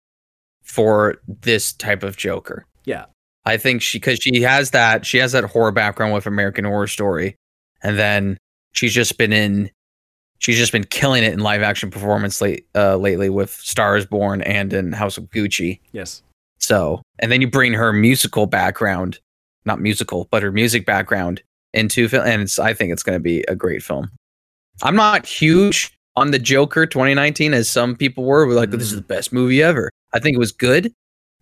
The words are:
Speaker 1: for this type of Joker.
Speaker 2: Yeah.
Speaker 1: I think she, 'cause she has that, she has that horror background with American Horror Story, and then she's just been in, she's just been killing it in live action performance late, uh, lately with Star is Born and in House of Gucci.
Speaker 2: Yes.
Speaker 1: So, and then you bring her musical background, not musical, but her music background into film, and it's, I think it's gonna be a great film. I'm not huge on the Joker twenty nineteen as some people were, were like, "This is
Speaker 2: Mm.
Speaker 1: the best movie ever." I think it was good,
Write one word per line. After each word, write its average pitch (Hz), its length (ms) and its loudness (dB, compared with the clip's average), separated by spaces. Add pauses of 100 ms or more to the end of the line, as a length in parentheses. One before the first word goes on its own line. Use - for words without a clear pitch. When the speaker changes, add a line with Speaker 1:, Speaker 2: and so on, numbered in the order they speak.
(640)
Speaker 1:
for 107 540 2 (100)
this 104 460 -2
type 104 300 -4
of 98 140 -8
Joker. - 500 -8 (180)
Speaker 2:
Yeah. - 220 -8 (400)
Speaker 1:
I 110 100 2
think 123 260 -2
she, - 180 -4
'cause 127 200 -2
she 123 220 0
has 131 280 2
that, 113 340 2
she - 140 0
has 127 140 2
that 123 120 2
horror 110 280 2
background 107 420 0
with 101 120 -2
American 101 380 -2
Horror 101 220 -2
Story, 98 500 -2 (460)
and 104 160 -2
then 101 400 0 (340)
she's 110 220 -2
just 120 240 0
been 107 140 2
in, 104 380 0 (680)
she's 117 180 0
just 117 160 0
been 107 120 -2
killing 131 400 0
it 107 80 2
in 95 80 -4
live 104 220 0
action 104 280 -2
performance 101 500 -2
late, 104 340 -2
uh, 98 220 4
lately 95 320 0
with 98 220 -2
Star 104 460 0
is 98 100 -2
Born 98 360 -2
and 101 300 -2
in 92 200 -2
House 101 260 -6
of 90 120 -14
Gucci. 98 500 -4 (120)
Speaker 2:
Yes. 95 300 -14 (360)
Speaker 1:
So, 90 440 0 (160)
and 113 120 -2
then 127 120 2
you 127 80 2
bring 127 240 2
her 113 180 2
musical 107 540 2
background, 92 720 -2 (480)
not 104 140 -2
musical, 98 500 -2
but 107 120 2
her 101 100 -2
music 110 340 0
background 95 560 -2 (320)
into 110 340 2
film, 117 180 0
and 110 160 2
it's, - 160 -4
I 110 140 2
think 95 200 -2
it's 82 100 -6
gonna 92 180 -2
be 85 220 0
a - 120 -4
great - 280 -4
film. 71 280 -6 (720)
I'm 165 140 2
not 214 300 4
huge 180 680 2 (240)
on 139 140 2
the 139 80 2
Joker 139 480 2
twenty 139 280 2
nineteen 147 380 0
as 120 160 2
some 123 260 0
people 131 300 -2
were, 143 220 4
were 120 80 2
like, 117 160 2
"This 117 140 -4
is 104 100 -4
Speaker 2:
Mm. - 20 -8
Speaker 1:
the 95 60 -8
best 98 300 -6
movie 127 300 4
ever." 147 280 2 (240)
I - 60 0
think 143 140 0
it 120 40 0
was 117 140 0
good, 139 400 2 (500)